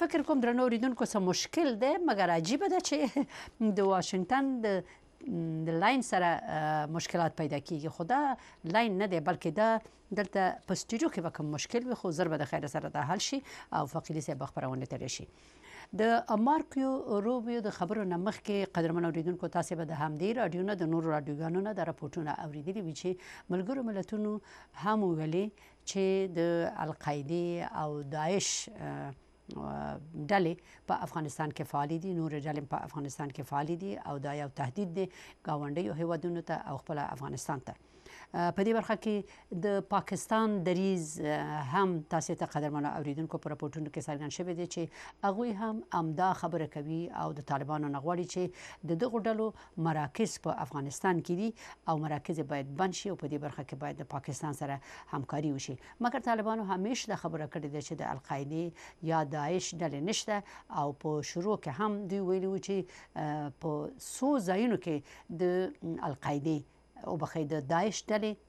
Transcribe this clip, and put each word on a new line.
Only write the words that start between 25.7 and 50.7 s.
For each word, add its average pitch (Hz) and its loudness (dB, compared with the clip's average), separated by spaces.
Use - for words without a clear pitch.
چې 190 2
د 165 4
القاعدې 151 -2
او 147 -2
داعش، 165 2
آه، 143 -6
ډلې 185 4
په 185 2
افغانستان 156 -4
کې 156 -4
فعالې 147 0
دي، 190 -4
نورې 151 -2
ډلې 147 -2
په - 2
افغانستان 143 -6
کې 139 -8
فعالې 151 0
دي 196 -4
او 143 -2
دا 143 -4
یو 143 -4
تهدید 165 -2
دی 185 0
ګاونډیو 147 -2
هیوادونو 170 -2
ته - -2
او 139 -4
خپله 147 -2
افغانستان 139 -4
ته. - -14
آه، 175 2
په 196 6
دې 226 6
برخه 214 0
کې 214 2
د 202 4
پاکستان 214 2
دریز، 185 4
آه، 151 0
هم 190 6
تاسې 160 0
ته 170 0
قدرمنو 147 0
اوریدونکو 156 -2
په 151 -2
راپورټونو 151 -4
کې 165 -4
څرګند 147 -4
شوی 180 -2
دی 175 -2
چې 170 -2
هغوی 220 0
هم 220 -2
همدا 165 2
خبره 165 0
کوي 156 -4
او 156 -2
د 135 -10
طالبانو 143 0
نه 139 -4
غواړي 175 0
چې 180 -4
د 165 2
دغو 226 2
ډلو 220 2
مراکز 156 0
په - 0
افغانستان 151 0